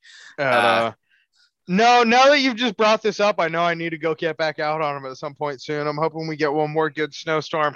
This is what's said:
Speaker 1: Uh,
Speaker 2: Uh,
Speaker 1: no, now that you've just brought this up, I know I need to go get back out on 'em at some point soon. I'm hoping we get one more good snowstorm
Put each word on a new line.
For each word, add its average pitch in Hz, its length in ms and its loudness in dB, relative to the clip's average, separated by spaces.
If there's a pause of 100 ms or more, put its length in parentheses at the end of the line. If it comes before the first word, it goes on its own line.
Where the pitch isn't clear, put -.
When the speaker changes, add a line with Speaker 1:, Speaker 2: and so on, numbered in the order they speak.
(380)
Speaker 1:
Uh, 147 40 -2
Speaker 2:
Uh, 113 500 2 (760)
Speaker 1:
no, 233 340 6
now 240 240 6
that 285 140 6
you've 262 160 0
just 233 200 -4
brought 214 260 2
this 208 180 -2
up, 208 180 2
I 175 100 0
know 165 140 -2
I 170 120 0
need 165 160 -8
to 160 80 -10
go 160 160 -2
get 156 220 -6
back 156 220 -4
out 156 240 -2
on 143 140 -4
'em 135 100 -12
at 131 100 -12
some 143 180 -10
point 143 280 -8
soon. 147 240 -4
I'm 147 100 -4
hoping 160 300 -4
we 156 100 -6
get 147 160 0
one 151 200 -2
more 156 180 0
good 147 240 -6
snowstorm 156 600 -2